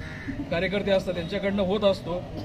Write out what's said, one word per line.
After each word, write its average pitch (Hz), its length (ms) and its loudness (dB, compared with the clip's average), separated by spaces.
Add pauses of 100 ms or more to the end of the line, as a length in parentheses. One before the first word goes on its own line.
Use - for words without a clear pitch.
(500)
कार्यकर्ते 185 400 0
असतात 190 240 4
त्यांच्याकडनं 196 480 0
होत 196 180 2
असतो. 180 420 2 (220)